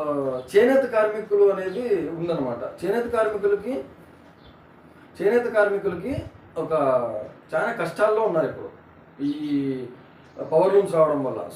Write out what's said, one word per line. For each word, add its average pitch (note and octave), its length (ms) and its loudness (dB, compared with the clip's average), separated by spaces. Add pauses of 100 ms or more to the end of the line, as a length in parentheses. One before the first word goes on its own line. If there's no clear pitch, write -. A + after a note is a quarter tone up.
(560)
చేనేత C4 300 6
కార్మికులు G#3 680 2
అనేది F#3+ 560 -2
ఉందన్నమాట. E3 760 -6
చేనేత A#3 200 0
కార్మికులకి, G#3+ 800 -2 (1400)
చేనేత A#3 240 2
కార్మికులకి G3+ 800 0 (340)
ఒక D#3+ 140 -4 (840)
చాలా D#3+ 160 0
కష్టాల్లో G#3+ 500 0
ఉన్నారు E3 260 0
ఇప్పుడు - 340 -12 (420)
ఈ C#3+ 640 -4 (640)
పవర్ F#3 220 4
లూమ్స్ G3 200 4
రావడం D3+ 300 2
వల్ల. A#2+ 320 -6